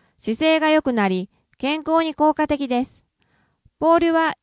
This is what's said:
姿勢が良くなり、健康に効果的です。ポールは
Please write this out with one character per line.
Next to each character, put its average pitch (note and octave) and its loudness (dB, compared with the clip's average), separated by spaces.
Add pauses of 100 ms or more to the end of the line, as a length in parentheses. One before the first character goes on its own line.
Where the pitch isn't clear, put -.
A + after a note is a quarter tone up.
(200)
姿 A3+ -6
勢 D#4+ 2
が D#4 0
良 D#4 2
く C4 -4
な G#3+ 0
り、 F#3 -4 (280)
健 D4 -6
康 D#4+ 0
に D#4 -4
効 D4+ 2
果 D4+ -2
的 C#4+ -4
で B3 -2
す。 - -14 (760)
ポ E4 4
ー E4+ 4
ル E4+ 2
は D#4+ 0